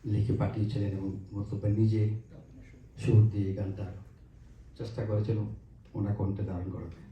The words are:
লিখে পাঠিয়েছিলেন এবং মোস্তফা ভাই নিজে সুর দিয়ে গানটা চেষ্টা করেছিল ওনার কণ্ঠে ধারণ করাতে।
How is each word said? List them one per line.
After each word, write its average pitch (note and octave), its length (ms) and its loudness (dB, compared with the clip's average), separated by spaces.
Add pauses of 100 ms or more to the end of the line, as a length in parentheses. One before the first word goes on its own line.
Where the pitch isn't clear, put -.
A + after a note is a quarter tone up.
লিখে G#2+ 280 2
পাঠিয়েছিলেন G#2 640 0
এবং F#2+ 220 -6 (120)
মোস্তফা G2+ 260 -4
ভাই G#2 140 0
নিজে G#2+ 480 4 (760)
সুর A2 320 8
দিয়ে G2 240 0
গানটা G2 320 -4 (920)
চেষ্টা G#2+ 280 -6
করেছিল G#2 320 2 (560)
ওনার G#2 220 0
কণ্ঠে G2 280 -2
ধারণ F2+ 280 -4
করাতে। E2+ 300 -10 (100)